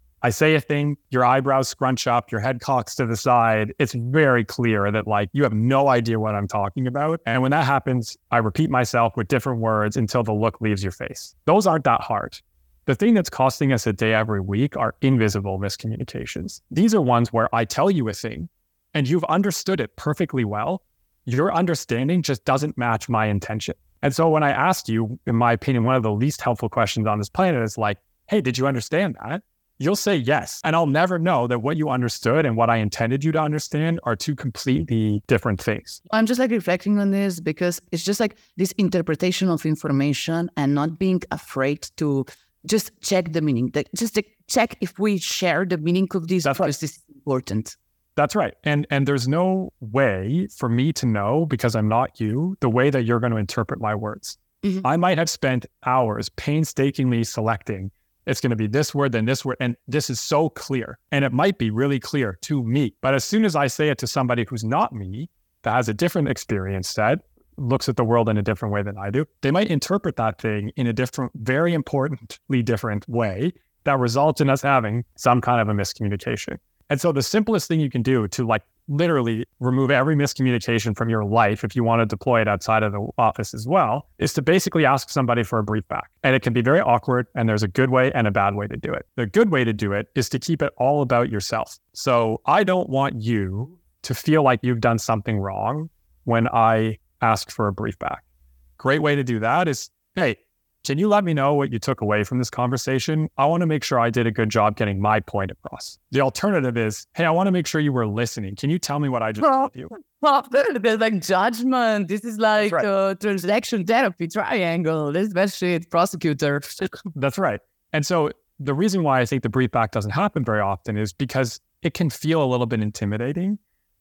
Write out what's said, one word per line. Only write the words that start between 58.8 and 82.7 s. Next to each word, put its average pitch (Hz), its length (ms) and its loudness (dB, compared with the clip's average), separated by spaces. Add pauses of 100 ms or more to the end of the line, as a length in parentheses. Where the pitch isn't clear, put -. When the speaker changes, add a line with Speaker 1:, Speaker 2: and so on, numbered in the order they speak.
Speaker 1:
word, 139 160 0
then 110 140 0
this 127 200 -2
word, 127 140 -4
and 120 160 -2 (120)
this 143 220 -2
is 123 100 -6
so 156 300 0
clear. - 480 -6 (140)
And 139 120 2
it 120 100 0
might 185 260 2
be 113 100 0
really 131 300 0
clear 113 440 -4
to 139 200 -2
me. 123 380 0
But 135 120 2
as 135 100 0
soon 220 220 2
as 170 100 0
I 143 120 2
say 151 220 0
it 139 100 0
to 120 80 -4
somebody 120 400 0
who's 117 160 -6
not 143 280 0
me, 104 380 -10 (320)
that 110 120 -2
has 120 160 2
a 110 40 0
different 147 360 0
experience 98 600 -4
set, 113 300 0 (380)
looks 131 320 -2
at 117 60 -2
the 123 80 0
world 113 260 4
in 107 80 2
a 104 40 2
different 104 320 -2
way 101 100 -2
than 101 140 -8
I 98 120 -8
do, 139 160 -2 (160)
they 139 100 2
might 196 180 2
interpret 175 480 -2
that 110 240 -2
thing 104 340 -2
in 123 120 0
a 117 60 0
different, 123 420 -4
very 139 380 0
importantly 135 920 -4
different 107 440 -2
way 117 460 -2 (300)
that 139 160 2
results 135 420 2
in 139 80 4
us 135 120 2
having 120 440 0 (100)
some 123 260 4
kind 120 200 2
of 107 80 0
a 107 40 2
miscommunication. 101 840 -4 (320)
And 147 120 -2
so 170 100 2
the 139 120 0
simplest 214 440 0
thing 160 120 0
you 143 100 0
can 120 140 -2
do 120 240 2
to, 120 180 -4
like, 110 160 2 (260)
literally 143 580 0 (140)
remove 127 300 2
every 139 260 4
miscommunication 120 800 0
from 113 140 -2
your 110 140 0
life, 104 400 2
if 110 120 -6
you 120 80 2
want 113 180 2
to 113 40 2
deploy 113 360 0
it 107 60 0
outside 107 360 0